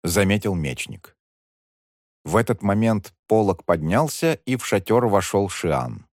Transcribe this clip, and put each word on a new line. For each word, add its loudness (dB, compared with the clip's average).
заметил 0
мечник. -8
В -4
этот 2
момент 0
полог 2
поднялся, 0
и -4
в -8
шатер 2
вошел 0
Шиан. -4